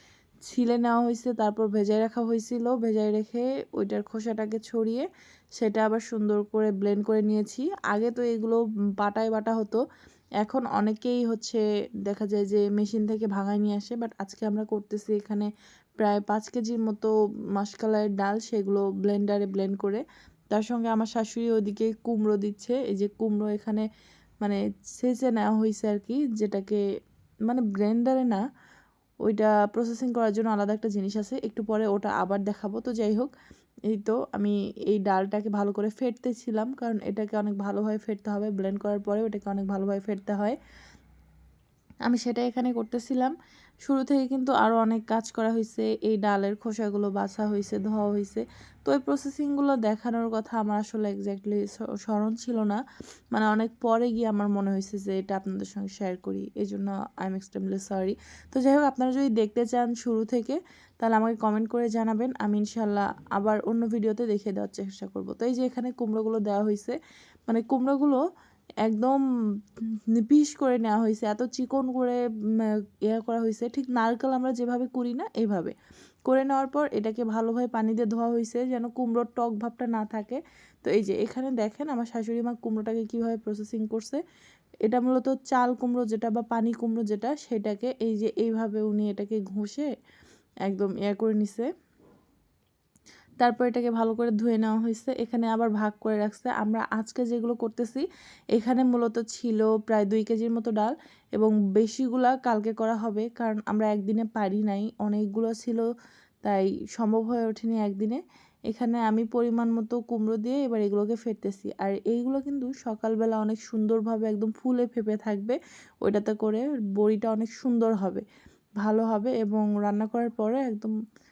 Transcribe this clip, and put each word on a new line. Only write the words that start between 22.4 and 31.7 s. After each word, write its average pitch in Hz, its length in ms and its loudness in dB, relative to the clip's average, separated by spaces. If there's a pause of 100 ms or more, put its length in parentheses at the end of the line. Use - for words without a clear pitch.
এই 247 220 0
যে 202 120 0
কুমড়ো 214 400 0
এখানে 208 400 -2 (520)
মানে 202 320 0 (120)
ছেঁচে 247 460 0
নেওয়া 220 280 2
হয়েছে 220 300 0
আর 208 100 0
কি, 262 300 -2
যেটাকে 202 720 -2 (400)
মানে 240 200 0
ব্লেন্ডারে 233 640 2
না, 220 280 0 (680)
ওইটা 208 460 4
প্রসেসিং 233 460 -2
করার 226 200 2
জন্য 220 160 0
আলাদা 202 260 2
একটা 220 140 -2
জিনিস 202 280 -2
আছে, 214 260 -4
একটু 226 200 -4
পরে 214 240 0